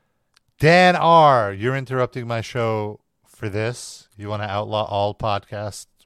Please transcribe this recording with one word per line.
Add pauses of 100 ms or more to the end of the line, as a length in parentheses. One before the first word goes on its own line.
(600)
Dan
R,
you're
interrupting
my
show (260)
for
this?
You
wanna
outlaw
all
podcasts (180)